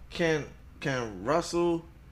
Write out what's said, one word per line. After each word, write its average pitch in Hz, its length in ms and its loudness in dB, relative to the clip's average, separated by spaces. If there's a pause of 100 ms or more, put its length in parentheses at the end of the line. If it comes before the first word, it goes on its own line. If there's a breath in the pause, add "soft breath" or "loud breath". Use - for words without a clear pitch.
can, 156 360 2 (360)
can 117 420 -2
Russell 165 640 2 (260)